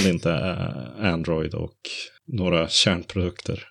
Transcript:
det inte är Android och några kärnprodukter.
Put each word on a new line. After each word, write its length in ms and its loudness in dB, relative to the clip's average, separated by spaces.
det 60 6
inte 220 2
är 600 -4
Android 480 2
och 220 -6
några 400 2
kärnprodukter. 1040 0